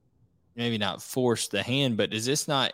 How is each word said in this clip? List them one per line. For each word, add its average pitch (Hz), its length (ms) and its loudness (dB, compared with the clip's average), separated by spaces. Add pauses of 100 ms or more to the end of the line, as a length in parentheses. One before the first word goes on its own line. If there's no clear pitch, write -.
(580)
maybe 120 200 0
not 101 240 -2
force 123 460 0
the 101 160 0
hand, 127 320 2
but 101 140 2
does 107 160 -4
this 143 240 -2
not 135 240 2